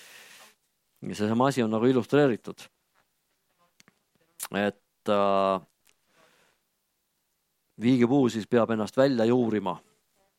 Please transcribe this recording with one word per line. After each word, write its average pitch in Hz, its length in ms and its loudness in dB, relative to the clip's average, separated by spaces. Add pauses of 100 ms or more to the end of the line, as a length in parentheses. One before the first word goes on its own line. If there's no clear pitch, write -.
(1120)
seesama 110 380 0
asi 131 140 -2
on 110 100 -2
nagu 113 160 0
illustreeritud. 127 800 -2 (1900)
Et, - 540 -6
äh, 98 520 2 (2250)
viigipuu 123 480 2
siis 107 180 -6
peab 117 240 0
ennast 107 260 -6
välja 131 280 2
juurima. 107 520 0 (600)